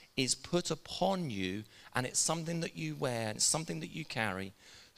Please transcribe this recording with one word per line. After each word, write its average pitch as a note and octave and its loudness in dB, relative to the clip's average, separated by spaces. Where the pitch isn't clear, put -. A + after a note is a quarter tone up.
is B2+ 4
put - 0
upon F3+ 0
you, G2 0
and B2+ 2
it's - -4
something E3 2
that D#3+ -4
you D#3 -2
wear, B2 0
and G#2+ -2
it's - 2
something D#3+ 0
that - -8
you D#3+ -6
carry G2 -2